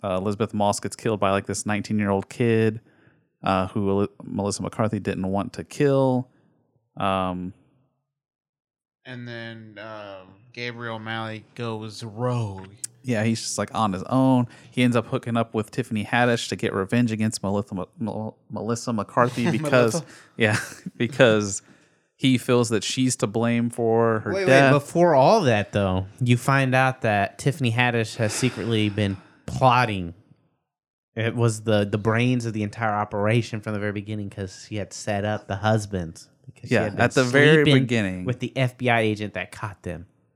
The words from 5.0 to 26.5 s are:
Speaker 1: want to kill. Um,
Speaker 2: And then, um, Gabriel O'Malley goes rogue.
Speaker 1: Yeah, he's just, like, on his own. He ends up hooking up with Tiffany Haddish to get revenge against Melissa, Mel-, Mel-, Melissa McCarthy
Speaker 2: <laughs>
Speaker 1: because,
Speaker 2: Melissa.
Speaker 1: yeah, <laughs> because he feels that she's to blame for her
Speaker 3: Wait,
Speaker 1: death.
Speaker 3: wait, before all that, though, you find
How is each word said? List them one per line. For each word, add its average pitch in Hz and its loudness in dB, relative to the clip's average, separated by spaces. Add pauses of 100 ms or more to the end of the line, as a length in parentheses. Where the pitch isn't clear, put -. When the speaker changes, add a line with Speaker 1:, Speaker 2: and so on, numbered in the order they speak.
Speaker 1:
want 95 -4
to 85 -10
kill. 135 0 (680)
Um, 92 -4 (1500)
Speaker 2:
And 123 -14
then, 113 -14
um, 104 -14 (260)
Gabriel 120 -8
O'Malley 110 -8 (120)
goes 110 -8
rogue. 110 -4 (340)
Speaker 1:
Yeah, 113 0
he's 117 0
just, - -8
like, 104 -4
on 104 0
his 92 -6
own. 131 2 (220)
He 123 0
ends 123 4
up 110 0
hooking 123 -4
up 117 -2
with - -2
Tiffany 110 -4
Haddish 120 2
to - -6
get - -2
revenge 113 0
against 110 -2
Melissa, 101 -4
Mel-, 92 -8
Mel-, 107 -8 (140)
Melissa 113 -4
McCarthy 120 0
Speaker 2:
<laughs> - 2
Speaker 1:
because, 123 4
Speaker 2:
Melissa. 165 -4 (320)
Speaker 1:
yeah, 107 2 (200)
<laughs> - -14
because 110 2 (520)
he 131 2
feels 120 2
that 107 0
she's 127 0
to 123 -2
blame 117 0
for 113 2
her 110 -4
Speaker 3:
Wait, 196 -2
Speaker 1:
death. 135 8
Speaker 3:
wait, 143 6
before 170 4
all 156 6
that, 113 2
though, 95 0 (140)
you 123 4
find 135 2